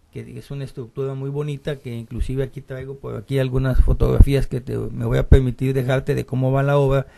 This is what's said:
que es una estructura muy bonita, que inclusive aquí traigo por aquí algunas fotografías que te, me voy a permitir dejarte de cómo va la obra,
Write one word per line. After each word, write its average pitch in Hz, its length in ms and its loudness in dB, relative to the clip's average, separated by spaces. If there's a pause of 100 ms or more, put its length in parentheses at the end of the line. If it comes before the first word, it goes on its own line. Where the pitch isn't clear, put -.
(120)
que 120 260 -14
es 120 140 -16
una 139 140 -8
estructura 135 480 -8
muy 135 160 -8
bonita, 147 480 -6
que 120 180 -12
inclusive 120 480 -4
aquí 127 180 -10
traigo 135 340 -12
por 120 200 -12
aquí 135 240 -2
algunas 127 420 4
fotografías 131 680 4
que 131 120 -6
te, 120 180 -8
me 113 280 -6
voy 127 140 0
a - 100 -2
permitir 131 440 4
dejarte 135 420 -2
de 127 100 -4
cómo 131 260 -2
va 135 120 2
la 143 140 2
obra, 135 300 2 (100)